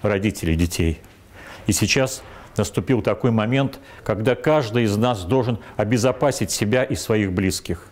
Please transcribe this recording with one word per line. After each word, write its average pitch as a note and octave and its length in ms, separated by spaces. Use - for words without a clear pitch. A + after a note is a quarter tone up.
родителей, G2 520
детей. E2 440
И A2+ 60
сейчас - 500
наступил A2 460
такой A#2 300
момент, B2 480
когда A2 320
каждый B2 480
из G2+ 120
нас A2 280
должен A#2+ 340
обезопасить B2 760
себя A#2+ 320
и - 100
своих G#2 380
близких. F2+ 600